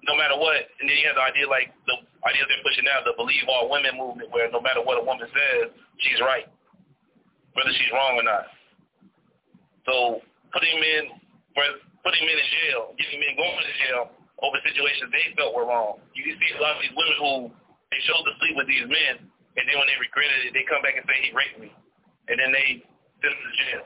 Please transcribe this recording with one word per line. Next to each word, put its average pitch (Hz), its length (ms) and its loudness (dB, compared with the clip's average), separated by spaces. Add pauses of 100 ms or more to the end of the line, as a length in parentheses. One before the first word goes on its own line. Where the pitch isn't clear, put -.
No 147 80 2
matter 151 180 2
what, 151 340 2 (120)
and 143 80 -2
then 143 80 4
you 147 100 4
have 139 140 2
the - 20 4
idea, 131 220 2
like, 131 240 0 (160)
the 123 160 -2 (240)
ideas 135 240 0
they're 135 160 0
pushing 135 180 0
now, 131 220 2
the 120 80 0
Believe 123 320 -2
All 123 240 2
Women 139 260 0
movement, 120 380 -10
where 117 160 2
no 120 100 -2
matter 123 220 0
what 123 160 0
a 117 80 0
woman 123 240 -4
says, 127 420 0 (300)
she's 131 180 2
right, 127 300 0 (1040)
whether 131 240 0
she's 127 160 0
wrong 131 240 4
or 117 80 0
not. 104 240 0 (1400)
So 123 360 2 (320)
putting 160 240 2
men, 156 320 2 (440)
putting 143 680 0
men 160 160 2
in 143 160 0
jail, 135 400 -2
getting 147 240 -6
men 143 160 -2
going 170 160 0
to - 320 -4
jail 123 320 -2 (240)
over 139 240 -2
situations 143 480 0
they 151 240 0
felt 131 200 0
were 120 120 0
wrong. 117 320 0 (160)
You 135 80 -10
can 156 160 -6
see 165 160 2
a 139 80 -8
lot 151 120 2
of - 80 -6
these 127 120 -4
women 156 240 0
who, 147 120 0 (600)
they 135 160 -2
chose 165 200 0
to - 40 0 (120)
sleep 151 160 0
with 131 80 -2
these 131 200 0
men, 139 360 0
and - 400 -8
then 135 120 2
when 139 120 2
they 139 120 2
regretted 135 480 0
it, 120 80 -6
they 135 160 2
come 143 120 0
back 135 160 2
and 131 80 -14
say, 135 120 2
"He 131 120 -2
raped 135 320 -2
me." 104 80 -18 (560)
And 120 80 0
then 131 160 0
they 131 320 0 (400)
send 143 80 0
them - 120 -8
to - 160 -10
jail. 135 260 -4